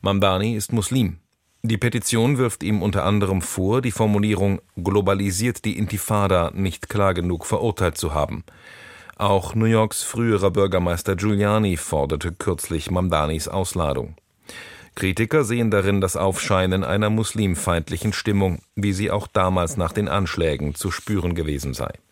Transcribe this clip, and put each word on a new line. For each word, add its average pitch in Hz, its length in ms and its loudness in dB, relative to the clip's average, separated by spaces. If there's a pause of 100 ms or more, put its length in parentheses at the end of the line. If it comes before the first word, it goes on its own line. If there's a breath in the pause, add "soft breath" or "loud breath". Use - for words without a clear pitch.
Mamdani 98 540 2
ist 104 180 -4
Muslim. 107 440 0 (460)
Die 113 140 0
Petition 117 600 0
wirft 120 260 0
ihm 101 180 0
unter 92 220 0
anderem 95 380 2
vor, 98 400 0
die 123 100 -2
Formulierung 104 680 2 (200)
„globalisiert 98 840 0
die 107 120 -2
Intifada“ 98 760 2
nicht 95 340 -4
klar 98 260 2
genug 87 320 -2
verurteilt 90 520 0
zu 76 160 -4
haben. 71 320 -2 (720 loud breath)
Auch 98 380 0
New 110 100 4
Yorks 110 380 2
früherer 104 480 2
Bürgermeister 90 680 0
Giuliani 104 580 2
forderte 76 560 -2
kürzlich 82 600 -4
Mamdanis 80 580 0
Ausladung. 82 680 -2 (800 loud breath)
Kritiker 110 480 0
sehen 113 280 0
darin 101 280 2
das 95 160 0
Aufscheinen 92 680 0
einer 104 240 0
muslimfeindlichen 95 1040 -2
Stimmung, 98 460 0 (160)
wie 101 180 0
sie 98 180 -2
auch 101 160 -4
damals 92 480 0
nach 82 160 -2
den 104 160 -2
Anschlägen 78 680 0
zu 92 160 -4
spüren 90 420 -2
gewesen 71 400 -4
sei. 58 180 -6 (200)